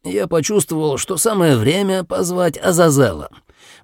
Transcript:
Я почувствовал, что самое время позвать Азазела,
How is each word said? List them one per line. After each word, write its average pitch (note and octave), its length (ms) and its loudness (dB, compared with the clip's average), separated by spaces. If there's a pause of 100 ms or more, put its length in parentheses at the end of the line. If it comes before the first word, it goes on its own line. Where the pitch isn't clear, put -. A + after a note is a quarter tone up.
Я F#3+ 220 -4
почувствовал, D#3 720 -2
что F#3 200 -6
самое F3 400 2
время F#3 460 0
позвать F3+ 560 -2
Азазела, C#3+ 720 2 (540)